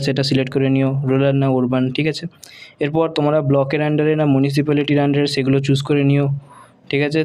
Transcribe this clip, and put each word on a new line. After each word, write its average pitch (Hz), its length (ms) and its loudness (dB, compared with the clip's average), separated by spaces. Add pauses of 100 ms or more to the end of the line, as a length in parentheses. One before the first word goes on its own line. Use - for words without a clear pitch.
সেটা 139 240 0
সিলেক্ট 131 260 0
করে 135 200 0
নিও, 135 140 0 (200)
রুরাল 139 320 2
না 135 60 0 (100)
আরবান। 127 260 0 (120)
ঠিক 147 180 -2
আছে, - 100 -10 (600)
এরপর 156 220 0 (120)
তোমরা 147 200 2 (120)
ব্লকের 139 380 0
আন্ডারে 151 340 0
না 156 120 2
মিউনিসিপ্যালিটির 143 720 0
আন্ডারে 143 300 0
সেগুলো 135 220 0 (100)
চুজ 139 120 2 (100)
করে 143 220 2
নিও। 143 160 2 (600)
ঠিক 139 180 0
আছে, 151 180 -2